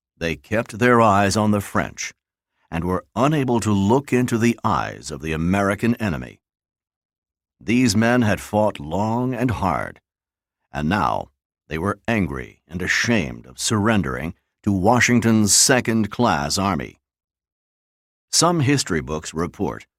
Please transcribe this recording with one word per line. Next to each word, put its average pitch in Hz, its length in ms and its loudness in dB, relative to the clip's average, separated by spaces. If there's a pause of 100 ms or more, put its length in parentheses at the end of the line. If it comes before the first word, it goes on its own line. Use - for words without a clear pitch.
(160)
They 82 200 -4
kept 110 420 -6
their 120 240 4
eyes 101 340 4
on 107 160 2
the 104 80 0
French - 540 -6 (560)
and 82 160 -6
were 90 200 -4 (100)
unable 127 440 0
to 107 120 0
look 104 420 2
into 123 240 0
the 113 260 2
eyes 58 460 -4
of 71 120 -10
the 78 120 -4
American 98 640 0
enemy. 65 440 -6 (1200)
These 113 360 2
men 117 260 4
had 107 180 2
fought 107 400 0
long 110 540 -2
and 120 180 -2
hard, 78 480 -4 (720)
and 73 160 -4
now 62 420 -2 (380)
they 76 120 -6
were 98 280 -4
angry 69 600 -4
and 87 140 -10
ashamed 78 640 -2
of 65 120 -20
surrendering 95 760 -2 (260)
to 104 100 0
Washington's 110 840 2
second-class 110 1040 0
army. 78 420 -4 (1300)
Some 165 300 2
history 123 400 0
books 78 320 -8
report 80 540 -6 (120)